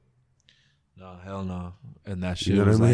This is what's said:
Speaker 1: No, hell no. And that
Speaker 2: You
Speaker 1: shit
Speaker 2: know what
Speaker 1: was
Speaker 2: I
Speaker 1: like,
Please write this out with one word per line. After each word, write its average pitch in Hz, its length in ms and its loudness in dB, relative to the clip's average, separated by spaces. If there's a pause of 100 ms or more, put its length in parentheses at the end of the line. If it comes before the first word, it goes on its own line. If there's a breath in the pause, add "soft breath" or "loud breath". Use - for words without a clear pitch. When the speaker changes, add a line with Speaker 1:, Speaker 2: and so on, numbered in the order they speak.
(960 soft breath)
Speaker 1:
No, 92 260 -20
hell 98 220 -10
no. 90 300 -10 (320)
And 92 180 -8
that 92 180 -4
Speaker 2:
You - 40 -6
Speaker 1:
shit 95 100 0
Speaker 2:
know - 60 4
what 101 80 4
Speaker 1:
was 110 120 4
Speaker 2:
I - 20 6
Speaker 1:
like, 117 100 6